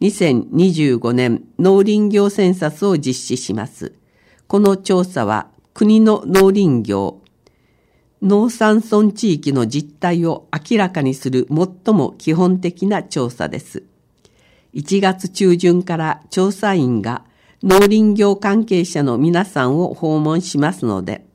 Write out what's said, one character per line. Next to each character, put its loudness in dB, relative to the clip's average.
二 2
千 0
二 2
十 0
五 -2
年 0
農 4
林 2
業 2
セ 0
ン 2
サ -4
ス -6
を 2
実 -4
施 -6
し -8
ま -6
す。 -14
こ 0
の 4
調 0
査 -4
は -4
国 4
の 4
農 4
林 2
業、 -4
農 2
山 0
村 0
地 0
域 -4
の 0
実 -8
態 0
を -4
明 -2
ら 0
か -4
に 0
す -8
る 0
最 -2
も 0
基 -4
本 2
的 -6
な -2
調 -6
査 -8
で -10
す。 -16
一 -2
月 -2
中 2
旬 2
か -6
ら -6
調 0
査 -4
員 0
が -8
農 4
林 4
業 2
関 0
係 0
者 -4
の 0
皆 2
さ -2
ん 0
を -2
訪 -2
問 0
し -6
ま 0
す -6
の -4
で、 -10